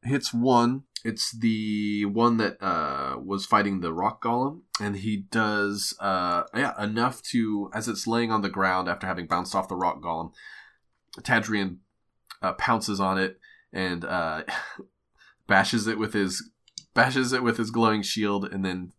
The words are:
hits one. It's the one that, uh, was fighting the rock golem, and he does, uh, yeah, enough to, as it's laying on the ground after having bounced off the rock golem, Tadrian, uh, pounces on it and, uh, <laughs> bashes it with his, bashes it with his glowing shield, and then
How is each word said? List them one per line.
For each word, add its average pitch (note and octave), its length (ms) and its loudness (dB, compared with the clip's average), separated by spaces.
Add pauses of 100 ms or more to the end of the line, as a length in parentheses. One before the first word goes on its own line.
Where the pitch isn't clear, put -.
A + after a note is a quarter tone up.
hits C3 300 0
one. B2 520 4 (200)
It's A2 260 -2
the G#2+ 760 0
one A2+ 320 4
that, G#2+ 240 0
uh, C#2+ 600 -2
was F#2+ 240 -4
fighting G2+ 340 2
the E2+ 120 -2
rock F#2 300 -2
golem, C3 400 -2 (180)
and G#2 160 -4
he G#2 220 -2 (120)
does, G#2 720 0
uh, F2+ 440 0 (100)
yeah, A#2+ 280 -2
enough A#2 480 -2
to, G#2+ 420 0
as A2 160 -4
it's G#2+ 180 -4
laying A2+ 260 2
on G#2+ 100 2
the G2+ 80 0
ground F#2 380 0
after F2 180 -4
having F2+ 200 -6
bounced F2+ 280 -2
off F#2 140 0
the F#2 80 -4
rock F2+ 260 0
golem, E2 300 -6 (880)
Tadrian, G#2 580 0 (640)
uh, F#2 120 0
pounces G#2+ 460 0
on F#2+ 180 2
it F#2+ 200 -2 (340)
and, F2+ 320 -4
uh, D#2+ 380 -2 (520)
<laughs> - 520 -20
bashes G2+ 400 4
it A2 120 -2
with G#2+ 140 -4
his, G2 380 0 (440)
bashes B2+ 380 4
it B2 100 2
with A#2 140 2
his A2+ 140 0
glowing A2 320 4
shield, G2+ 420 0
and G2 200 -4
then F#2 340 -4